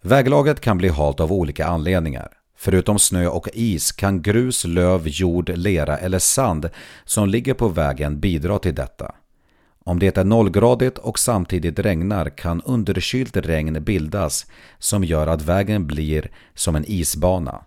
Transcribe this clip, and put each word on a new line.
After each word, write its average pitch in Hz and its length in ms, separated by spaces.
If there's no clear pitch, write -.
Väglaget 139 580
kan 104 180
bli 90 120
halt 73 300
av 82 140
olika 78 320
anledningar. 82 640
Förutom 95 440
snö 90 280
och - 260
is 107 380
kan 98 300
grus, 117 440
löv, 90 420
jord, 87 420
lera 85 480
eller 92 220
sand 85 500
som 101 240
ligger 120 240
på 120 140
vägen 73 520
bidra 90 400
till 78 160
detta. - 400
Om 90 120
det 95 180
är 95 60
nollgradigt 113 760
och - 220
samtidigt 90 600
regnar 92 500
kan 85 320
underkylt 107 760
regn 78 460
bildas 85 640
som 101 240
gör 78 240
att 80 140
vägen 95 460
blir 76 440
som 82 220
en 76 120
isbana. 87 800